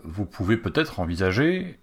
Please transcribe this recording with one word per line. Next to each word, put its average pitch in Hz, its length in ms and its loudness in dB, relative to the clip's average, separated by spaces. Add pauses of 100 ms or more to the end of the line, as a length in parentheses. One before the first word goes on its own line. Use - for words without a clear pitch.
vous 87 220 -4
pouvez 101 300 0
peut-être 113 440 -2
envisager 110 840 0